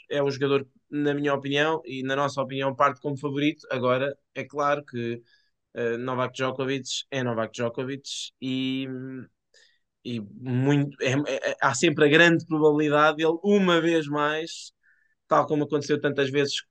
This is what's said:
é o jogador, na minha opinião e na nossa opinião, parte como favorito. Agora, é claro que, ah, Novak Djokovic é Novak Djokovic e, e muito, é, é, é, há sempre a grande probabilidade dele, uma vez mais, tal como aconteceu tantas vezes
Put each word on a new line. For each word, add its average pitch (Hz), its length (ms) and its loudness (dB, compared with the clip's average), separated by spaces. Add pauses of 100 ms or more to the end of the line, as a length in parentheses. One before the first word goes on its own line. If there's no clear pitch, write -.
é 143 140 0
o 143 80 0
jogador, 139 340 0 (240)
na 147 240 -2
minha 143 200 0
opinião 143 520 0
e 131 180 -10
na 135 120 -2
nossa 139 260 -2
opinião, 135 320 -4
parte 135 280 2
como 143 160 -6
favorito. 147 520 -4
Agora, 131 460 0 (180)
é 131 120 -8
claro 143 400 -2
que, 117 360 -6 (540)
ah, 117 220 -2
Novak 123 360 -4
Djokovic 131 540 -4 (240)
é 131 120 -4
Novak 117 300 -4
Djokovic 131 560 -6 (320)
e, 131 460 -4 (1160)
e 120 160 -6
muito, 131 800 0
é, 127 100 0
é, 131 400 -2
é, - 100 -6
há 135 140 2
sempre 156 300 4
a - 20 6
grande 165 380 6
probabilidade 151 720 4
dele, 160 260 2
uma 190 380 4
vez 165 260 2
mais, 151 640 -4 (560)
tal 147 180 4
como 147 200 0
aconteceu 147 340 -2
tantas 139 300 0
vezes 143 260 0 (160)